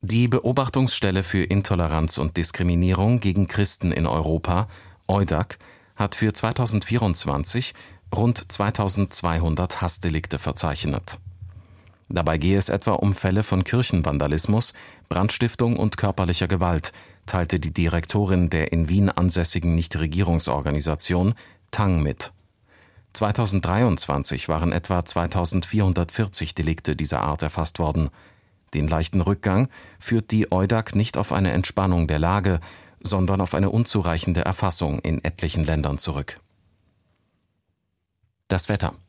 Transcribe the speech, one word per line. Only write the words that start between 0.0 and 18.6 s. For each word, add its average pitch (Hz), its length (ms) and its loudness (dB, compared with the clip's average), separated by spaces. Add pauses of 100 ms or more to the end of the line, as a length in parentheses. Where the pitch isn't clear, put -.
Die 117 280 2
Beobachtungsstelle 123 960 0
für 95 180 0
Intoleranz 85 760 0
und 78 180 -2
Diskriminierung 90 800 2
gegen 98 300 0
Christen 98 420 0
in 80 160 0
Europa, 80 640 0 (400)
eudac, 95 500 0 (380)
hat 101 180 -2
für 107 180 0
zweitausendvierundzwanzig 107 1400 0 (400)
rund 113 380 0
zweitausendzweihundert 90 1300 0
Hassdelikte 85 560 -2
verzeichnet. - 800 -4 (920)
Dabei 80 300 2
gehe 90 180 4
es 98 120 2
etwa 101 240 0
um 101 200 2
Fälle 98 300 0
von 95 220 0
Kirchenvandalismus, 80 1080 2 (360)
Brandstiftung 113 680 0
und 104 200 -2
körperlicher 92 500 0
Gewalt, 85 460 0 (340)
teilte 90 320 0
die 78 140 -4
Direktorin 87 800 0
der 80 200 -2